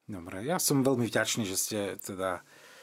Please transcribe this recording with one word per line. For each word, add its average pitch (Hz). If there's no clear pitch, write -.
Dobre, 95
ja 170
som 139
veľmi 120
vďačný, 110
že 95
ste 107
teda, 92